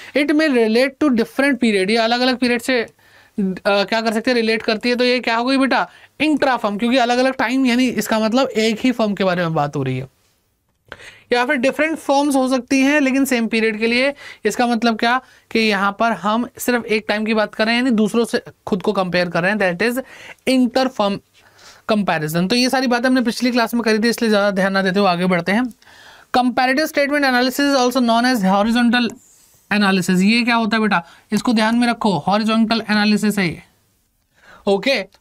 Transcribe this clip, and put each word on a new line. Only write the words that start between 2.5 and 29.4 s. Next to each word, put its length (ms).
से, 200
अ, 60
क्या 340
कर 120
सकते 180
हैं, 40
रिलेट 260
करती 280
है। 60
तो 80
ये 160
क्या 160
हो 100
गई 120
बेटा, 300
इंट्रा 360
फर्म, 200
क्योंकि 200
अलग-अलग 360
टाइम, 320
यानी 220
इसका 320
मतलब 280
एक 320
ही 120
फर्म 220
के 100
बारे 180
में 120
बात 220
हो 80
रही 140
है। 180
या 120
फिर 100
डिफरेंट 420
फर्म्स 380
हो 120
सकती 340
हैं 200
लेकिन 240
सेम 220
पीरियड 320
के 80
लिए, 260
इसका 220
मतलब 300
क्या 240
कि 80
यहाँ 400
पर 120
हम 360
सिर्फ 280
एक 220
टाइम 180
की 80
बात 220
कर 100
रहे 100
हैं, 60
यानी 140
दूसरों 300
से 160
खुद 140
को 120
कंपेयर 360
कर 140
रहे 80
हैं, 60
that 240
is 220
inter 420
firm 260
comparison। 580
तो 60
ये 140
सारी 180
बातें 220
हमने 120
पिछली 300
क्लास 220
में 100
करी 160
थी, 100
इसलिए 200
ज़्यादा 220
ध्यान 220
ना 80
देते 180
हुए 100
आगे 160
बढ़ते 260
हैं। 120
Comparative 560
statement 320
analysis 480
is 60
also 240
known 300
as 120
horizontal 640